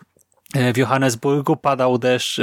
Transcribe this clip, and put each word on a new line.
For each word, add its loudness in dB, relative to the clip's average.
e, 2
w -8
Johannesburgu, 0
padał 0
deszcz -2